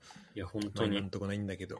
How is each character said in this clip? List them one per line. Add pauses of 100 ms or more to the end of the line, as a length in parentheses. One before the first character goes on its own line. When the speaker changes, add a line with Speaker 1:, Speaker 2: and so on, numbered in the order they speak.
(340)
Speaker 1:
い
や、
ほ
ん
と
に。
Speaker 2:
ま
あ、
な
ん
と
も
な
い
ん
だ
け
ど。